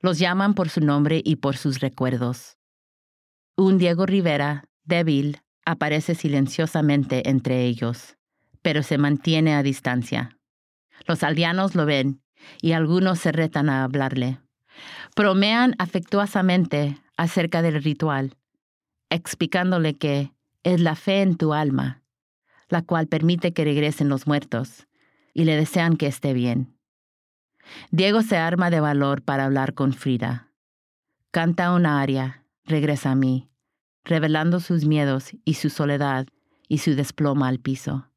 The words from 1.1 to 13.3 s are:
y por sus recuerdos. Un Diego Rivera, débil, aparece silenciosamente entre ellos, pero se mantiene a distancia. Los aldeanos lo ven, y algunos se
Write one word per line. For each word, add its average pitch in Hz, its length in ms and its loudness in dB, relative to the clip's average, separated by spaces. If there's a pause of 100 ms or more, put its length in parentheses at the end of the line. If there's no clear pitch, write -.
y 156 140 0
por 135 220 -4
sus 135 220 -4
recuerdos. 127 760 -4 (960)
Un 190 220 4
Diego 175 300 2
Rivera, 147 580 0 (180)
débil, 156 600 0 (240)
aparece 156 480 -2
silenciosamente 143 1120 0
entre 127 380 0
ellos, 117 500 -6 (460)
pero 151 200 0
se 147 140 -2
mantiene 151 580 2
a 143 80 0
distancia. 123 760 -4 (680)
Los 165 160 0
aldeanos 170 520 0
lo 165 100 2
ven, 139 380 0 (400)
y 165 100 2
algunos 170 460 2
se 175 120 0